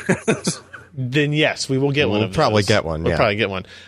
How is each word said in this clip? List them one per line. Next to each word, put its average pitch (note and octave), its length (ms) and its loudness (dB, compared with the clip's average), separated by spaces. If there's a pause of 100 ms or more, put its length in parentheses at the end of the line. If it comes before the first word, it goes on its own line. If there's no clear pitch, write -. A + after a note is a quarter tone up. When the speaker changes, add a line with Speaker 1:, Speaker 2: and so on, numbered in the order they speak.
Speaker 1:
Okay. - 240 0
<laughs> - 600 -8
Then C#3+ 380 -2
yes, D3 380 0
we C3+ 80 0
will C#3 160 0
get C#3 160 2
one G#2 100 0
Speaker 2:
We'll G#2+ 80 0
Speaker 1:
of F#2 80 -8
Speaker 2:
probably G#2+ 280 4
Speaker 1:
those. - 40 -2
Speaker 2:
get G#2 160 2
one, D#2+ 200 -4
Speaker 1:
We'll A#2+ 80 2
Speaker 2:
yeah. D#2+ 40 0
Speaker 1:
probably G#2 220 2
get G#2 120 0
one. F#2 160 -6 (220)